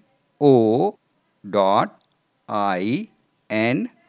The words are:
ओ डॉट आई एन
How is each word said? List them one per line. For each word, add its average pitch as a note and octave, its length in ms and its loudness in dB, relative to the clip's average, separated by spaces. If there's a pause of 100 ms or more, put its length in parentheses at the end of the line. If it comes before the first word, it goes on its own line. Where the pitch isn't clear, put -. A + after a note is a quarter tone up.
(400)
ओ C3+ 500 4 (540)
डॉट G2+ 440 0 (600)
आई G#2 600 -4 (420)
एन A#2+ 360 -4 (220)